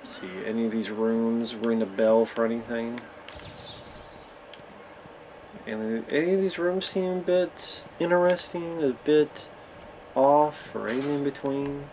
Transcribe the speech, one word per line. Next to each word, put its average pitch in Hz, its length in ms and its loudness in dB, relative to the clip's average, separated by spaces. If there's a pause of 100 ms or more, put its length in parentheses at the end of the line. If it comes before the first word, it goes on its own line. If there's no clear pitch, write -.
Let's - 160 -14
see, 92 260 -8
any 113 200 0
of 110 80 0
these 107 180 -2
rooms 113 640 2
ring 113 260 2
a 110 40 2
bell 110 400 6
for 117 180 -2
anything? 117 560 -2 (2750)
Any, 110 440 -4
any 165 240 2
of 190 80 2
these 190 180 -2
rooms 180 240 0
seem 185 360 -2
a - 20 -6
bit 180 640 0 (120)
interesting, 175 840 2
a 135 80 4 (140)
bit 151 420 2 (680)
off, 143 600 4
or 104 140 -4
anything 135 260 0
in 143 80 0
between? 143 680 -4